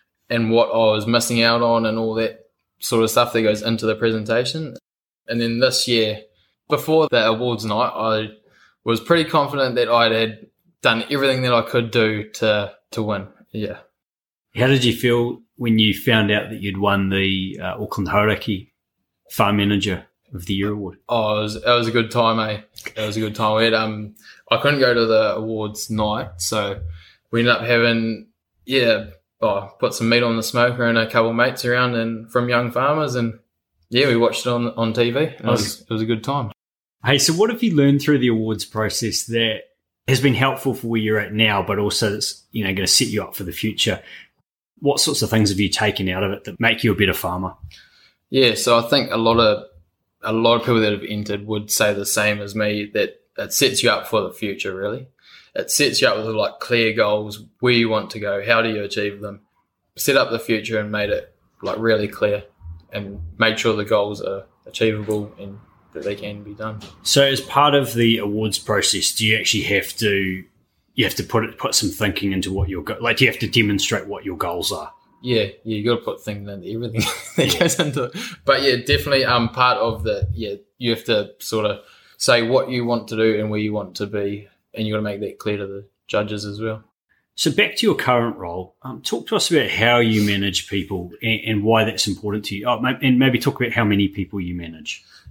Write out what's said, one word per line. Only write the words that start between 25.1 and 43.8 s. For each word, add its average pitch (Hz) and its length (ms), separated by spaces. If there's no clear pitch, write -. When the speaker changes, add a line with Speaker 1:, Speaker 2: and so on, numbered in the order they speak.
Speaker 1:
awards 110 540
night, 107 480
so 101 440
we 117 100
ended 120 140
up 107 60
having, 117 640
yeah, 120 400
oh, 101 380
put 117 140
some 117 160
meat 120 140
on 117 140
the 110 60
smoker 123 420
and 117 120
a 113 120
couple 117 200
of 113 60
mates 123 300
around 123 300
and 113 360
from 123 180
young 120 220
farmers, 143 440
and 117 240
yeah, 131 180
we 120 100
watched 117 280
it 123 60
on, 120 200
on 113 220
T 120 180
V. 131 80
And 156 200
it - 60
was, 107 360
it - 80
was 110 120
a 113 40
good 113 180
time. 135 280
Speaker 2:
Hey, 135 140
so 151 140
what 208 180
have 233 120
you 202 120
learned 139 260
through 147 180
the 123 80
awards 110 380
process 110 640
that 113 340
has 131 100
been 131 140
helpful 131 400
for 117 140
where 113 120
you're 107 200
at 104 140
now, 107 280
but 98 180
also 104 300
that's, - 420
you 110 120
know, 95 100
gonna 95 140
set - 220
you 104 140
up - 120
for - 80
the 87 100
future? 104 480